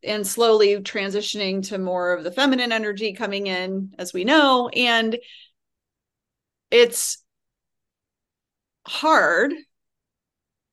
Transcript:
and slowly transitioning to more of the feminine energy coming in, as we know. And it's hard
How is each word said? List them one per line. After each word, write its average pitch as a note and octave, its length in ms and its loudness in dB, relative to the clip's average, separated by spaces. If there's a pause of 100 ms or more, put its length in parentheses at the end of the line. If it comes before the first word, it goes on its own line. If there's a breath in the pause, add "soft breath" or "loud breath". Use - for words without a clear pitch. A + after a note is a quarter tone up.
and G#3 220 -4
slowly G#3+ 520 4
transitioning G3 920 -4
to G3+ 80 -8
more F3+ 360 -2
of E3 100 -4
the F3+ 80 -6
feminine B3+ 400 0
energy G#3+ 420 -4
coming G3+ 340 -6
in, F#3+ 500 -6
as F3+ 160 -10
we F3+ 100 -4
know. C4 460 4
And A#3 480 0 (1500 loud breath)
it's A#3+ 460 2 (1700)
hard A#3+ 680 2 (1200)